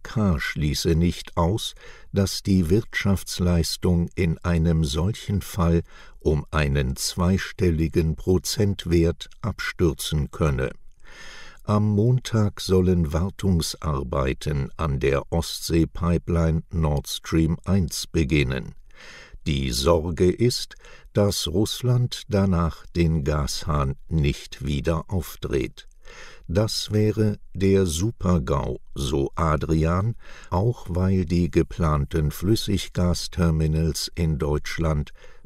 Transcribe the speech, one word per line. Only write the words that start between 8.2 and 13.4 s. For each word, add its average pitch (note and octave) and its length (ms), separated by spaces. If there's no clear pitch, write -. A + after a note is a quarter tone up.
abstürzen D#2 920
könne. C2 400
Am G#2+ 280
Montag A2 680
sollen F2+ 540
Wartungsarbeiten D2+ 1600